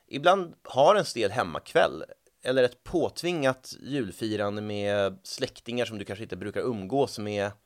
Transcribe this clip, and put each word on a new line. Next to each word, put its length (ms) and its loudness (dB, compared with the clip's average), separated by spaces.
Ibland 560 2
har 320 6
en 100 4
stel 260 0
hemmakväll 760 0
eller 200 2
ett 220 0
påtvingat 960 -2
julfirande 800 -4
med 600 0
släktingar 640 -4
som 140 -10
du 60 -6
kanske 180 -8
inte 140 -10
brukar 240 -6
umgås 580 -2
med 320 -2